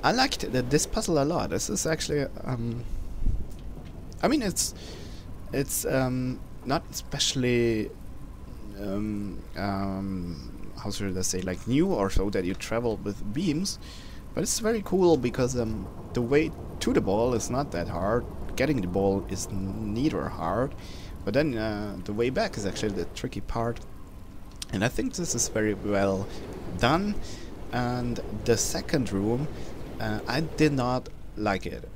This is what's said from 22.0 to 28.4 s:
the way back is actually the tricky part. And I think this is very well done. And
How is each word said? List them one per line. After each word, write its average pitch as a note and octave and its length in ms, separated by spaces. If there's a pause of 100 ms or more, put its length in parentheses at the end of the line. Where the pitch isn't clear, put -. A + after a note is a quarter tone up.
the G#2 100
way A#2 160
back F#3+ 280
is G2+ 100
actually G2 260
the F2 120 (100)
tricky - 260
part. A#2 380 (920)
And G#2 120
I - 20
think B3 280
this E3+ 200
is A#2 140
very G#2+ 240
well G2 540 (520)
done. F#3 360 (580)
And A#2+ 460 (260)